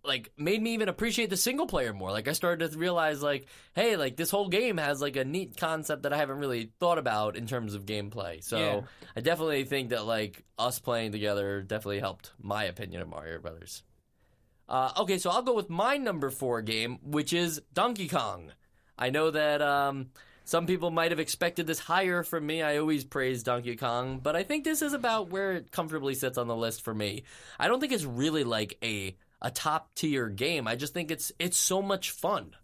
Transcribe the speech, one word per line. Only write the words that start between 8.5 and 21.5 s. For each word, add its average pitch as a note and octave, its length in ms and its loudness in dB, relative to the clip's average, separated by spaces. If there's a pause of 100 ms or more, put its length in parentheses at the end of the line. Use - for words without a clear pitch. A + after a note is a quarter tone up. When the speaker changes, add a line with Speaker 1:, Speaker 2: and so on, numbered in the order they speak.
Speaker 2:
Yeah. D#3 220 2 (340)
Speaker 1:
I A#2 60 -4
definitely D#3 420 2
think C3 260 -2
that, A2+ 160 -2
like, A2 380 -2 (160)
us B2 180 0
playing A2+ 340 -2
together G2+ 520 -2
definitely G2+ 380 -4
helped - 380 -6
my G#2 260 0
opinion F2+ 360 -6
of E2 80 -8
Mario D#2+ 300 -10
Brothers. E2+ 420 -14 (880)
Uh, C3 300 0
okay, F#3 180 2
so F3+ 140 0
I'll A#3+ 100 4
go B3 140 2
with G3 160 -2
my A3+ 260 2
number F3 320 0
four B2 320 0
game, A2+ 420 -2
which D3+ 300 0
is E3+ 260 0 (140)
Donkey G3+ 340 2
Kong. G2 440 -2 (480)
I B2+ 100 2
know D#3 220 4
that, D3 320 4
um, C#3 480 2 (320)
some E3+ 240 0
people F3 240 2
might E3 180 4
have E3 100 2
expected E3+ 460 0